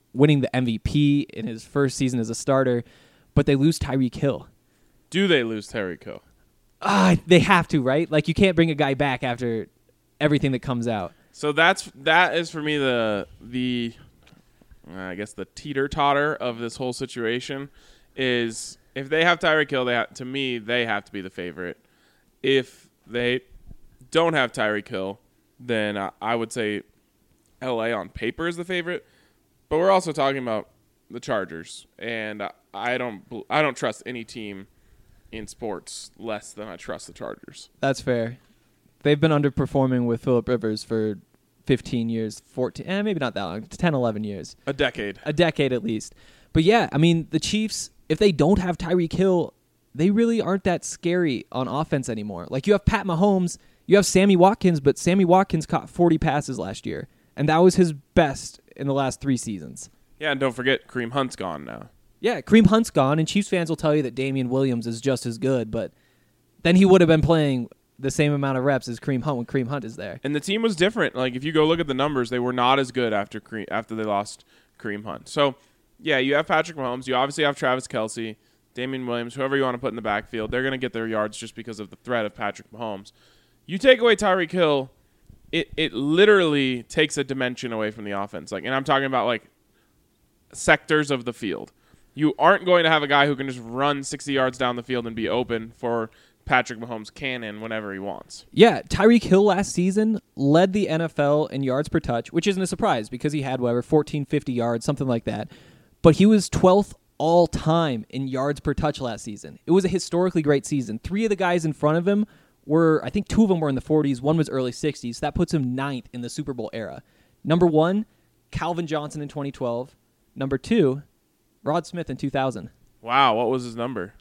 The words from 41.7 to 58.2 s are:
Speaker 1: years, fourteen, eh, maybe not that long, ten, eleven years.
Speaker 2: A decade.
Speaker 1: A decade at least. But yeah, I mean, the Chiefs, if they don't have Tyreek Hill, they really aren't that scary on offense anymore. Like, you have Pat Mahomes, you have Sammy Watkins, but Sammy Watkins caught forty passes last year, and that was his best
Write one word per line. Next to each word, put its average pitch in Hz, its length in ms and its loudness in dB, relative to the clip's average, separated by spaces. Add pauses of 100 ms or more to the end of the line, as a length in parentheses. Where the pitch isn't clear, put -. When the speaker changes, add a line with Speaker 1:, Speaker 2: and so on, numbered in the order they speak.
Speaker 1:
years, 110 360 -6
fourteen, - 420 -6
eh, 196 160 -4
maybe 202 160 -2
not 123 160 -4
that 98 80 -6
long, 92 200 -8
ten, 165 300 -2
eleven 113 300 -2
years. 98 320 -10 (100)
Speaker 2:
A 139 80 -4
decade. 123 520 -4
Speaker 1:
A 151 80 -4
decade 151 400 0
at 120 100 -4
least. 113 320 -8 (380)
But 160 100 4
yeah, 202 280 4
I 139 60 -2
mean, 165 320 4
the 156 100 -2
Chiefs, - 520 -4 (180)
if 156 80 0
they 202 140 4
don't 180 260 4
have 180 200 -2
Tyreek 175 360 0
Hill, 180 400 2 (400)
they 160 160 2
really 233 320 2
aren't 185 220 -2
that 170 200 0
scary 170 680 -2
on 127 160 -4
offense 139 420 -4
anymore. 104 400 -8
Like, 131 160 -6
you 202 80 6
have 196 120 0
Pat 220 200 -4
Mahomes, 185 520 0 (280)
you 180 100 6
have 202 120 6
Sammy 196 280 6
Watkins, 180 440 6
but 135 180 2
Sammy 185 280 2
Watkins 180 420 4
caught - 200 -4
forty 170 300 4
passes 143 400 -2
last 95 300 -8
year, 82 200 -8 (280)
and 147 120 0
that 156 100 4
was 180 180 8
his 175 180 4
best - 680 -2 (160)